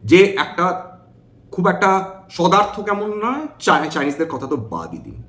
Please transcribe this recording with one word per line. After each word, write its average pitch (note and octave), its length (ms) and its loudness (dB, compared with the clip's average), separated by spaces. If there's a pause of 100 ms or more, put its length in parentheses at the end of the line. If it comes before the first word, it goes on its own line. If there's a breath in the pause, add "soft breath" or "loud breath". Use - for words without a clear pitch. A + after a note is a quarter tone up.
যে E3+ 200 8
একটা - 720 -2 (560)
খুব F#3 160 0
একটা F#3+ 440 2 (180)
সদার্থ G3 500 2
কেমন G#3 300 -4 (140)
নয়, C#4+ 240 -4 (120)
চাই-, D#3 300 0
চাইনিজদের D3 380 -2
কথা C3+ 200 -8
তো C#3+ 100 -4
বাদই E2 400 -10
দিন। - 320 -16